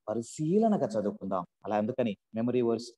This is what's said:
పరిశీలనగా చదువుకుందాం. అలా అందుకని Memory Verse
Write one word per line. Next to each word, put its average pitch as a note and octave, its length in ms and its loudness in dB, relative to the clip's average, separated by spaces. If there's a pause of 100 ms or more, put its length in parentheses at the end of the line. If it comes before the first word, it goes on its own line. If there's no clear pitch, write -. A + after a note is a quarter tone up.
పరిశీలనగా D#3 760 2
చదువుకుందాం. G2 580 -2 (200)
అలా G2+ 100 -2
అందుకని A2 420 0 (180)
Memory A#2+ 260 2
Verse A#2 360 0